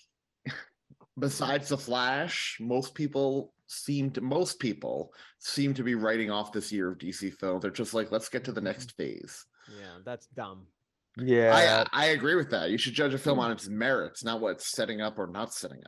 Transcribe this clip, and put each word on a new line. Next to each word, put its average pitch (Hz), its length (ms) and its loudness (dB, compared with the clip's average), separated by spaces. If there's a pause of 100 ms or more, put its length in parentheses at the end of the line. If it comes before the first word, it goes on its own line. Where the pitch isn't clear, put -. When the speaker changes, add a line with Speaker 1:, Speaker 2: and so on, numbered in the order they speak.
(1200)
Speaker 1:
besides 139 520 0
The 139 80 0
Flash, 127 840 0
most 123 340 0
people 139 580 0 (140)
seem 139 460 -2
to, 127 80 -4
most 151 400 0
people 82 520 -4 (260)
seem 139 360 0
to 131 80 -4
be 120 120 2
writing 110 360 0
off 104 220 -2
this 104 180 -4
year 95 200 0
of 90 80 -6
D 87 140 -8
C 95 180 -6
film. 92 300 -4
They're 95 100 -2
just 110 240 -6
like, 110 180 -2
"Let's 107 160 -2
get 123 160 -6
to 127 80 -6
the 104 80 -4
next 113 360 -6
phase." - 480 -8 (240)
Speaker 2:
Yeah, 98 360 -16
that's 120 240 -12
dumb. 95 380 -12 (500)
Speaker 3:
Yeah. 113 760 8
Speaker 1:
I, 147 120 4
I - 60 6
agree 151 260 4
with 139 140 2
that. 87 200 0
You 113 80 2
should 120 160 0
judge 143 200 2
a 135 40 0
film 139 220 2
on 117 100 2
its 104 180 -6
merits, 113 540 0
not 113 180 -2
what 107 120 2
it's - 180 -6
setting 110 300 -2
up 107 180 -4
or 95 80 -2
not 101 260 -6
setting - 360 -10